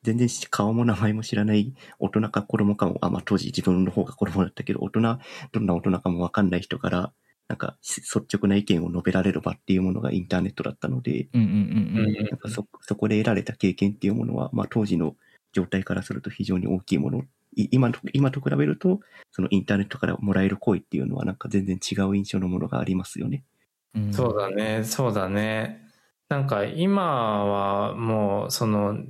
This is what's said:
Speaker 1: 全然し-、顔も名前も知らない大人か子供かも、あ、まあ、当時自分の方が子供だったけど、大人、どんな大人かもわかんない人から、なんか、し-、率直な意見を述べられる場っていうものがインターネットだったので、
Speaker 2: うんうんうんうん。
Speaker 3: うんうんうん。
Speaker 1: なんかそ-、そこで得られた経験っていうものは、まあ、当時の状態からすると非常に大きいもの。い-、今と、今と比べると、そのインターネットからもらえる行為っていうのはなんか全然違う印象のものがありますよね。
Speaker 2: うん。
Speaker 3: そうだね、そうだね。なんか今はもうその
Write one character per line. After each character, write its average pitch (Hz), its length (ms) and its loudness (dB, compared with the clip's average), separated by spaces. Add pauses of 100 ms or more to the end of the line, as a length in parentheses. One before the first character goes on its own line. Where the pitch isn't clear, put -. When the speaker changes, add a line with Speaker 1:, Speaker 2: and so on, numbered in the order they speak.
Speaker 1:
全 117 140 2
然 120 120 4
し-、 - 200 -8
顔 104 240 2
も 120 120 2
名 113 100 4
前 107 160 2
も 107 120 -4
知 - 120 -4
ら 104 80 2
な 107 120 4
い 110 180 2 (260)
大 - 100 0
人 107 200 0
か 104 140 -2
子 - 140 -2
供 104 180 4
か 101 120 0
も、 87 140 -2
あ、 - 80 0
ま - 100 -2
あ、 - 60 -6
当 101 120 2
時 - 100 -2
自 - 160 -4
分 92 200 4
の 92 80 0
方 98 140 0
が - 80 -12
子 101 140 -2
供 90 160 0
だ 87 60 -2
っ - 40 -18
た - 100 -12
け - 100 -4
ど、 - 80 -4
大 - 100 -6
人、 117 280 2 (320)
ど 110 80 -2
ん 113 60 0
な 90 100 2
大 87 60 -2
人 90 180 2
か - 100 -2
も 87 120 0
わ 87 80 -2
か 104 140 2
ん 90 80 4
な 87 80 0
い - 20 -4
人 - 160 -8
か 90 140 -4
ら、 90 200 -2 (360)
な - 80 -6
ん - 20 -20
か、 - 240 -8
し-、 - 200 -8
率 - 360 -4
直 101 100 2
な 98 100 4
意 104 60 2
見 87 220 2
を 85 60 -4
述 87 100 -2
べ 92 100 0
ら 92 120 2
れ 95 80 4
る 80 100 -2
場 87 120 -4
っ - 60 -14
て - 140 0
い 95 40 4
う 90 40 4
も 92 100 2
の 90 100 -2
が - 100 -2
イ 95 80 0
ン 87 80 -6
タ 90 100 0
ー 90 40 2
ネ 90 80 -2
ッ - 40 -10
ト - 80 -10
だ - 100 -2
っ - 40 -12
た - 120 -6
の - 140 -2
で、 - 320 -4
Speaker 2:
う 120 60 4
ん - 20 6
う 107 40 6
ん - 20 2
う - 20 2
ん 90 40 0
う - 20 2
ん。 - 20 4
Speaker 3:
う 101 460 0
ん 107 60 2
う - 20 0
ん 104 60 -2
う 104 40 -4
ん。 107 60 0
Speaker 1:
な - 80 -4
ん - 20 -12
か 110 120 -8
そ-、 110 180 -6 (140)
そ - 140 -2
こ - 120 0
で 110 100 4
得 107 80 2
ら 117 80 4
れ - 80 0
た - 120 -6
経 92 200 2
験 101 200 2
っ - 20 -8
て - 100 -4
い 101 60 4
う - 20 2
も 117 140 -2
の - 80 -4
は、 - 180 -4
ま 113 120 0
あ、 - 40 -16
当 110 160 2
時 95 120 0
の 78 180 0 (360)
状 90 140 0
態 95 180 -2
か - 120 -4
ら 95 80 -4
す 95 100 -8
る - 80 -6
と 101 80 -8
非 - 140 -8
常 92 160 0
に 90 80 -2
大 92 140 0
き - 120 -2
い 85 60 2
も - 100 0
の。 - 140 -2 (320)
い-、 - 160 0
今 127 200 4
と、 - 80 -6 (140)
今 139 180 4
と 135 100 -6
比 135 140 -2
べ 147 100 4
る 147 120 0
と、 185 220 2 (320)
そ - 100 -4
の 92 80 0
イ 101 100 4
ン 95 60 -4
タ 104 100 0
ー - 20 2
ネ 98 80 2
ッ - 20 -18
ト - 100 -12
か 92 100 -2
ら 85 100 -2
も 98 160 -2
ら 95 100 4
え 95 60 4
る 95 80 -2
行 104 180 2
為 80 60 -4
っ - 20 -20
て - 140 -6
い 65 40 0
う 67 60 -2
の - 80 -4
は - 100 -4
な 95 60 -2
ん 98 40 -8
か - 140 -12
全 98 160 2
然 92 120 -2
違 - 240 -6
う 98 140 2
印 101 100 0
象 101 140 -4
の 92 80 -2
も 90 120 0
の - 80 -4
が - 120 -4
あ - 40 -2
り 92 120 0
ま 90 100 -2
す - 140 -12
よ - 80 -4
ね。 139 160 -4 (520)
Speaker 2:
う 107 40 -2
ん。 101 140 -2
Speaker 3:
そ 117 220 2
う 104 40 0
だ 98 120 -2
ね、 107 320 -2
そ 120 260 -2
う 104 40 -2
だ 95 160 0
ね。 110 520 -2 (480)
な 143 100 0
ん 139 80 0
か 104 180 0
今 151 800 0
は 101 500 0
も 107 520 0
う - 40 -6
そ - 140 -2
の 104 320 0 (120)